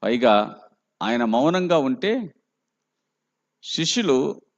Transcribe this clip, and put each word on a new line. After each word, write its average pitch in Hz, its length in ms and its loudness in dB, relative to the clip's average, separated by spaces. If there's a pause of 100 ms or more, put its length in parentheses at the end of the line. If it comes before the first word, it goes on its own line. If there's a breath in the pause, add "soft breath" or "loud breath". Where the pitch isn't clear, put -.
పైగా 117 300 2 (680)
ఆయన 120 240 -2
మౌనంగా 165 520 2
ఉంటే 135 340 -2 (1500)
శిష్యులు 160 520 0 (420)